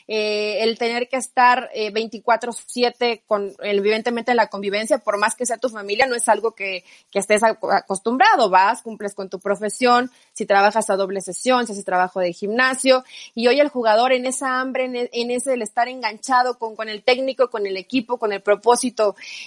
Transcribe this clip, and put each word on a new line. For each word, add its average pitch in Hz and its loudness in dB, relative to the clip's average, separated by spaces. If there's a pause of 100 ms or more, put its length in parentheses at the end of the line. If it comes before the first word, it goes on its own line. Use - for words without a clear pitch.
eh, 208 -2
el 226 0
tener 240 -2
que 262 -4
estar, 247 0
eh, 214 -4
veinticuatro 226 -2
siete 240 -2
con, 202 -2
evidentemente, 220 0
la 220 4
convivencia, 202 -2
por 208 -2
más 208 0
que 247 -6
sea 233 -4
tu 254 -2
familia, 214 -2
no 247 -2
es 233 -2
algo 214 2
que, 190 -8 (260)
que 202 -4
estés 208 2
ac-, 220 2 (180)
acostumbrado. 247 2
Vas, 196 4
cumples 208 -10
con 190 -10
tu 185 -12
profesión, 240 0 (240)
si 214 -8
trabajas 208 4
a 196 0
doble 196 -4
sesión, 240 -2
si 220 -8
haces 196 -10
trabajo 185 0
de 175 -2
gimnasio, 254 2 (320)
y 233 0
hoy 262 4
el 294 4
jugador 240 2
en 254 0
esa 254 -4
hambre, 262 -4
en 254 -6
e-, 247 -6
en 240 -4
ese 254 -2
el 240 -2
estar 240 -2
enganchado 247 -2
con, 220 -8
con 220 -8
el 214 -10
técnico, 254 2
con 208 -4
el 190 -6
equipo, 247 -4
con 214 -2
el 196 -6
propósito, 220 2 (300)